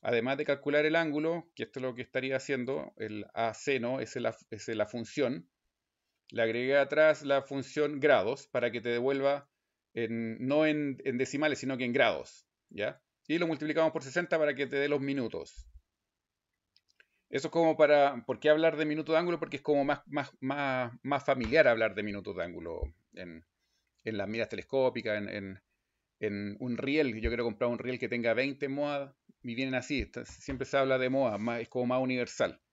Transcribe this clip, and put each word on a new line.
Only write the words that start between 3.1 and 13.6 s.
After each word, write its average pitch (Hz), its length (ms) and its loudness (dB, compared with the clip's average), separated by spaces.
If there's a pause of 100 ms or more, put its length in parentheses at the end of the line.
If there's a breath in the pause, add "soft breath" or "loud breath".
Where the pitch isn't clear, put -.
A 113 200 0
seno, 131 460 -2
esa 117 180 -6
es 120 40 -4
la, 113 140 -2 (140)
esa 113 220 -8
es 110 40 -4
la 104 100 0
función, 131 640 -4 (840)
le 117 120 0
agregué 120 340 2
atrás 151 460 4
la 139 200 2
función 143 580 -4
grados 117 480 4
para 120 220 0
que 117 100 -6
te 117 100 -4
devuelva 139 580 0 (460)
en, 113 520 -4
no 151 200 4
en, 147 380 -2
en 127 140 -2
decimales, 143 400 0
sino 131 180 -4
que 123 80 -4
en 120 80 -2
grados, 113 540 0 (240)
¿ya? 113 320 -4 (240)
Y 156 120 0
lo 175 80 0
multiplicamos 156 460 0